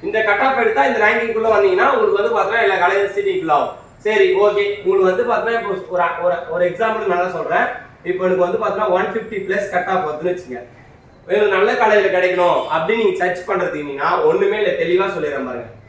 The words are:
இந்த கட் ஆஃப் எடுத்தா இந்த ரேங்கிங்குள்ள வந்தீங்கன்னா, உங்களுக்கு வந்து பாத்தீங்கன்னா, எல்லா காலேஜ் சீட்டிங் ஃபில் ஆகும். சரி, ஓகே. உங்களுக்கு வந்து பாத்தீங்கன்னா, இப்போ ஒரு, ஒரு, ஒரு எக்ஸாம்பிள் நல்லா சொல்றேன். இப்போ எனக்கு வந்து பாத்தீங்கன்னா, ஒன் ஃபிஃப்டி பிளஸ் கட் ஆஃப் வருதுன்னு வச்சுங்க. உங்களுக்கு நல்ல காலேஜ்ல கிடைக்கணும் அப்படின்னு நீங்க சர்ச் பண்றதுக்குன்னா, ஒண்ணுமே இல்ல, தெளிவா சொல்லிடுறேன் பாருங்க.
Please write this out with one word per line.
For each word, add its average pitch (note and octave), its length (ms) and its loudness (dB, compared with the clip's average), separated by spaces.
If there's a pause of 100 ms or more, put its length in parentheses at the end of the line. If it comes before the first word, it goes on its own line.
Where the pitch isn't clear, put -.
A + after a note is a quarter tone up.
இந்த A3 200 -2
கட் G3+ 180 2
ஆஃப் C4 180 2
எடுத்தா A#3 280 2
இந்த A#3 140 0
ரேங்கிங்குள்ள A3+ 540 0
வந்தீங்கன்னா, G3+ 380 4
உங்களுக்கு G#3+ 420 2
வந்து G#3+ 60 0
பாத்தீங்கன்னா, A3 220 0
எல்லா F#3 260 2
காலேஜ் G3 300 0
சீட்டிங் F#3+ 260 -2
ஃபில் D#3+ 80 -2
ஆகும். - 240 0 (220)
சரி, G3 360 2
ஓகே. G3+ 500 2
உங்களுக்கு F#3 420 2
வந்து - 0 -
பாத்தீங்கன்னா, A3+ 280 0
இப்போ G3+ 200 -2 (160)
ஒரு, F3+ 140 0 (180)
ஒரு, F3 140 2 (140)
ஒரு F3+ 200 0
எக்ஸாம்பிள் A3 360 -2
நல்லா F3+ 240 0
சொல்றேன். E3+ 360 -2 (380)
இப்போ F#3 220 -4
எனக்கு F3+ 160 2
வந்து F3+ 160 0
பாத்தீங்கன்னா, G#3 320 -2
ஒன் F#3 160 2
ஃபிஃப்டி A3 300 -6
பிளஸ் G3 360 -4
கட் F3+ 160 -2
ஆஃப் E3+ 200 -2
வருதுன்னு D#3 200 -6
வச்சுங்க. B2+ 320 -6 (680)
உங்களுக்கு G3 300 2
நல்ல A3+ 160 2
காலேஜ்ல G#3+ 400 4
கிடைக்கணும் F3+ 500 2 (140)
அப்படின்னு F3+ 180 0
நீங்க G#3 220 0
சர்ச் F3+ 320 -4
பண்றதுக்குன்னா, D3+ 760 -2
ஒண்ணுமே G3+ 360 2
இல்ல, F#3 80 0
தெளிவா F3+ 380 0
சொல்லிடுறேன் C#3+ 380 -4
பாருங்க. A#2+ 200 -10 (240)